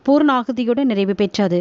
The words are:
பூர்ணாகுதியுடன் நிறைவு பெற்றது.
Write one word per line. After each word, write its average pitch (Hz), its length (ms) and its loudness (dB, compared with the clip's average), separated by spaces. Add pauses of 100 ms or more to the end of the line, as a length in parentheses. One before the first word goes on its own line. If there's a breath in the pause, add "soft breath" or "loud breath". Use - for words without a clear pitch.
பூர்ணாகுதியுடன் 262 840 0
நிறைவு 196 240 -2
பெற்றது. 190 460 0